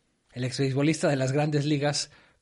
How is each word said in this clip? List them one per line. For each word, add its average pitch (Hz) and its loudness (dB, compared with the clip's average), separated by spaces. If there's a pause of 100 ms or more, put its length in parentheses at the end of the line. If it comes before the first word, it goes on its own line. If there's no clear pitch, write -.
(320)
El 127 -6
exbeisbolista 139 0
de 143 2
las 131 0
Grandes 147 0
Ligas, 147 -2 (300)